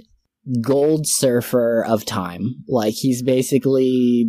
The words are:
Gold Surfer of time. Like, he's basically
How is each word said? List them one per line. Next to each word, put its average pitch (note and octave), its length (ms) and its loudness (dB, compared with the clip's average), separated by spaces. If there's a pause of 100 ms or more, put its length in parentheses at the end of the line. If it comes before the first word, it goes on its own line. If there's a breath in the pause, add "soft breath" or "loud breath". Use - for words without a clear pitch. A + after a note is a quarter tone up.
(600)
Gold C#3+ 460 0
Surfer A#2+ 800 0
of A2 180 0
time. F#2 600 -6
Like, A2 280 0
he's B2+ 280 -2
basically B2+ 1080 2